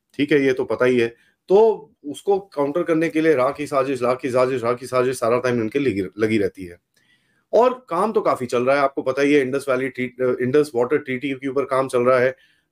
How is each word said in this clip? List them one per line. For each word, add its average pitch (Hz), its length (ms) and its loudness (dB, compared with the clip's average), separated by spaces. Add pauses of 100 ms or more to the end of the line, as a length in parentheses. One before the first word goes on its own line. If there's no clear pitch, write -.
(160)
ठीक 147 160 -2
है, 139 120 4
ये 135 80 2
तो 131 120 -4
पता 110 200 -2
ही 127 140 4
है। 117 100 2 (400)
तो 202 420 2 (140)
उसको 190 340 -2
काउंटर 147 440 -2
करने 160 260 0
के 156 120 -2
लिए 160 140 4
राह 127 160 2
की 143 160 -8
साजिश, 135 360 -2
राह 123 120 0
की 123 160 -6
साजिश, 127 340 0
राह 120 100 0
की 123 120 -10
साजिश 127 340 -2
सारा 120 180 2
टाइम 123 220 -2
इनके 110 180 -2
लगी, 110 240 0 (160)
लगी 110 200 2
रहती 95 260 -4
है। 87 140 -18 (720)
और 247 360 2
काम 196 240 -2
तो 208 80 0
काफी 135 260 0
चल 120 180 -2
रहा 135 120 2
है, 143 60 2
आपको 139 200 -2
पता 131 200 -2
ही 143 100 2
है, 147 100 6
इंडस 131 260 -4
वैली 131 200 -2
ट्रीट-, 127 520 -4
इंडस 143 340 0
वाटर 123 240 0
ट्रीटी 131 320 -6
के 135 180 -8
ऊपर 135 160 -4
काम 135 240 -2
चल 123 140 0
रहा 127 160 4
है, 127 180 2 (360)